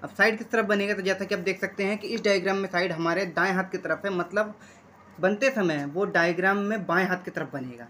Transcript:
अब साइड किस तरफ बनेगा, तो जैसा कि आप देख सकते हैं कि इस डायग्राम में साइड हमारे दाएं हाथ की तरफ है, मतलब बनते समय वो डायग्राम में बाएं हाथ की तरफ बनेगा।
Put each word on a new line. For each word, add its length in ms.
अब 60
साइड 280
किस 140
तरफ 140
बनेगा, 280
तो 80
जैसा 240
कि 100
आप 60
देख 200
सकते 220
हैं 140
कि 100
इस 160
डायग्राम 340
में 100
साइड 240
हमारे 360
दाएं 260
हाथ 180
की 60
तरफ 280
है, 80
मतलब 400
बनते 340
समय 360
वो 200
डायग्राम 520
में 260
बाएं 200
हाथ 200
की 60
तरफ 220
बनेगा। 360